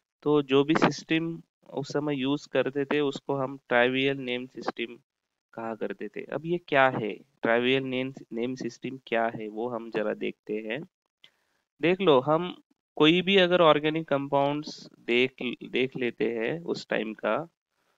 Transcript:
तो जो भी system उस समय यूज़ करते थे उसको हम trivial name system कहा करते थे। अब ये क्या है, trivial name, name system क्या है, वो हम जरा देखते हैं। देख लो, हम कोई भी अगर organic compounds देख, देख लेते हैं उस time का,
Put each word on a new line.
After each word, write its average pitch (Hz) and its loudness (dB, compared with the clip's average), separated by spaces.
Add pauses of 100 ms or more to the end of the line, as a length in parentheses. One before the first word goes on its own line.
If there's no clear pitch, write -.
(220)
तो 147 4
जो 139 4
भी 156 2
system 165 0 (280)
उस - -8
समय 147 -2
यूज़ 135 -2
करते 139 0
थे 143 0
उसको 139 -2
हम 135 -4 (100)
trivial 131 2
name 127 -6
system 120 -10 (580)
कहा 113 -8
करते 104 -8
थे। - -12
अब 147 -8
ये 175 -2 (100)
क्या 135 4
है, 117 -4
trivial 123 0
name, 131 -6 (180)
name 120 -4
system 127 -10
क्या 113 0
है, 110 -10
वो 110 -6
हम 117 -8
जरा 107 -2
देखते 104 -8
हैं। 110 -6 (1000)
देख 180 2
लो, 151 6
हम 160 -2 (340)
कोई 160 6
भी 196 4
अगर 180 4
organic 156 4
compounds 143 -2 (100)
देख, 123 0 (320)
देख 120 -4
लेते 117 -2
हैं 120 -4
उस - -8
time 110 -4
का, 123 -4 (500)